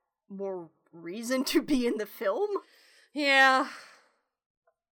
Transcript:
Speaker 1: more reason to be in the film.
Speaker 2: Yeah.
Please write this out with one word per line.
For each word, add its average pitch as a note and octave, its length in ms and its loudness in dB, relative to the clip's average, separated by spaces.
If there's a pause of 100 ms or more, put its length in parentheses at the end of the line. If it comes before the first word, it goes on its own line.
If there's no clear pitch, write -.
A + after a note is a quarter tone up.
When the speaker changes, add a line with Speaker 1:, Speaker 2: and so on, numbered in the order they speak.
(300)
Speaker 1:
more F#3+ 400 -8 (240)
reason A3+ 520 -4
to C#4 160 0
be B3 260 0
in A3 100 -2
the G#3 80 -6
film. A#3+ 440 -2 (640)
Speaker 2:
Yeah. C4+ 540 4 (1300)